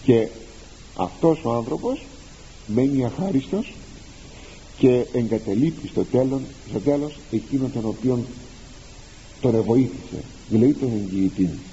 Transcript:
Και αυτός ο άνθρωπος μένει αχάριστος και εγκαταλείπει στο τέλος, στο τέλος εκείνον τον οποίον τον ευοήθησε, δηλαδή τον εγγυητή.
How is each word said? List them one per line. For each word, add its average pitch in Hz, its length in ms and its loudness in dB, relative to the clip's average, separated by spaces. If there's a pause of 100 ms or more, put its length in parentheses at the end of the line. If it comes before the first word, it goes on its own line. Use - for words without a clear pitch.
Και 113 240 6 (680)
αυτός 151 480 2
ο 120 80 0
άνθρωπος 147 540 -2 (640)
μένει 131 380 2
αχάριστος 151 680 -2 (1040)
και 123 360 6
εγκαταλείπει 113 760 0
στο - 180 0
τέλος, 131 360 2 (280)
στο 110 100 -2
τέλος 143 400 0 (120)
εκείνον 131 400 -2
τον 113 140 -4
οποίον 113 400 0 (1160)
τον 120 140 4
ευοήθησε, 113 680 2 (260)
δηλαδή 113 240 6
τον 139 200 0
εγγυητή. 95 560 0 (240)